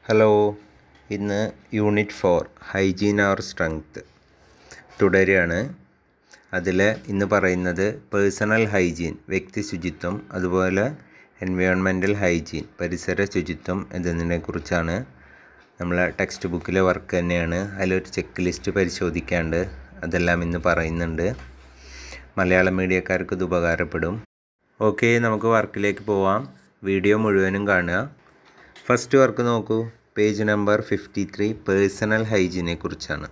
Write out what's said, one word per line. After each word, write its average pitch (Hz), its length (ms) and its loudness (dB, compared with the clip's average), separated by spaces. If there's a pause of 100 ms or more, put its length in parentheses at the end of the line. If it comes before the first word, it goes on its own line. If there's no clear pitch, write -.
ഹലോ, 104 500 4 (520)
ഇന്ന് 104 400 -2 (240)
യൂണിറ്റ് 104 360 2
ഫോർ 87 400 0 (200)
ഹൈജീൻ 98 520 2
ഓർ 98 180 2
സ്ട്രെങ്ത് - 640 -6 (1000)
തുടരുകയാണ്. 95 720 2 (800)
അതിൽ 92 300 0
ഇന്ന് 101 440 0
പറയുന്നത് 92 680 0 (200)
പേഴ്സണൽ 104 500 2
ഹൈജീൻ, 87 520 0 (120)
വ്യക്തി 95 340 -4
ശുചിത്വം, 87 680 -8
അതുപോലെ 92 640 0 (460)
എൻവയോൺമെൻ്റൽ 92 720 2
ഹൈജീൻ, 87 500 0 (160)
പരിസര 87 440 -2
ശുചിത്വം 90 680 -4
എന്നതിനെക്കുറിച്ചാണ്. 85 1120 -2 (760)
നമ്മളെ 87 400 0
ടെക്സ്റ്റ് - 280 -4
ബുക്കിലെ 90 320 -2
വർക്ക് 90 380 2
തന്നെയാണ്. 87 580 -2
അതിലൊരു 92 320 0
ചെക്ക് - 320 -8
ലിസ്റ്റ് 90 320 -2
പരിശോധിക്കാണ്ട്, 87 960 -2 (360)
അതെല്ലാം 87 400 0
ഇന്ന് 85 240 -2
പറയുന്നുണ്ട്. 82 680 0 (1000)
മലയാളം 92 380 4
മീഡിയക്കാർക്ക് 92 580 0
ഇത് 92 100 -2
ഉപകാരപ്പെടും. 85 800 -2 (580)
ഓക്കെ, 117 380 2
നമുക്ക് 113 280 0
വർക്കിലേക്ക് 104 540 0
പോവാം. 101 540 0 (300)
വീഡിയോ 98 320 4
മുഴുവനും 101 520 2
കാണുക. 92 420 0 (760)
ഫസ്റ്റ് 123 320 2
വർക്ക് 123 240 4
നോക്കൂ, 113 480 0 (260)
പേജ് 107 260 2
നമ്പർ 104 380 2
ഫിഫ്റ്റി 101 560 -4
ത്രീ, 104 160 0
പേഴ്സണൽ 107 680 0
ഹൈജീനെ 92 520 0
കുറിച്ചാണ്. 76 580 -8